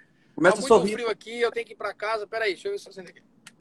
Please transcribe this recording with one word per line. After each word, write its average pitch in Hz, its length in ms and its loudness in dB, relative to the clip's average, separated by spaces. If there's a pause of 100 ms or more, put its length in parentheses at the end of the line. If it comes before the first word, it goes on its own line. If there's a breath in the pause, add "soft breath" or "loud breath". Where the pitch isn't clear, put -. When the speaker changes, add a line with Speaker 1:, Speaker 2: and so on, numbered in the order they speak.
(360)
Speaker 1:
Começa 170 200 6
Speaker 2:
Tá - 20 -6
Speaker 1:
a 202 40 -6
Speaker 2:
muito - 60 -6
Speaker 1:
sorrir. 208 260 6
Speaker 2:
frio 233 160 -4
aqui, 220 300 -8
eu 233 120 2
tenho 233 140 -6
que 226 80 -20
ir - 20 -18
pra 208 180 -8
casa. 208 340 -4
Pera 220 180 -4
aí, 196 80 0
deixa - 140 -8
eu 202 40 -4
ver 202 80 -8
se - 80 -18
eu 190 40 -20
acendo 180 180 -18
aqui. - 120 -20 (400)